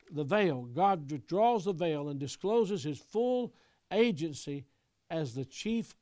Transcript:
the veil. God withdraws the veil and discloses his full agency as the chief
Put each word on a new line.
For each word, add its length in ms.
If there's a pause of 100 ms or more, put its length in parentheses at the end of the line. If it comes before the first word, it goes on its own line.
(100)
the 140
veil. 380
God 480
withdraws 540
the 80
veil 360
and 100
discloses 640
his 160
full 560 (380)
agency 720 (420)
as 260
the 100
chief 580